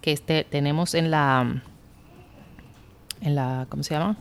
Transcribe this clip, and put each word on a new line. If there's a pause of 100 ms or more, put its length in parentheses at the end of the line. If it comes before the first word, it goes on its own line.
que
este,
tenemos
en
la, (1600)
en
la,
¿cómo
se
llama?